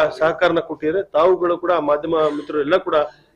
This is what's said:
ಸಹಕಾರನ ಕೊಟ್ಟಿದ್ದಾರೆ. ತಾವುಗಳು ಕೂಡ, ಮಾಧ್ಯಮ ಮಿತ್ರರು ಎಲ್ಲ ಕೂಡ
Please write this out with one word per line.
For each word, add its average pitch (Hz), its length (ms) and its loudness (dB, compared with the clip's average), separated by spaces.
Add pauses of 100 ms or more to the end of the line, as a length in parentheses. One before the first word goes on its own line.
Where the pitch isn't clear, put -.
(200)
ಸಹಕಾರನ 165 400 2
ಕೊಟ್ಟಿದ್ದಾರೆ. 160 440 -4
ತಾವುಗಳು 175 540 2
ಕೂಡ, 175 140 -2
ಮಾಧ್ಯಮ 151 440 0
ಮಿತ್ರರು 151 460 -2
ಎಲ್ಲ 156 160 0
ಕೂಡ 175 180 -2 (400)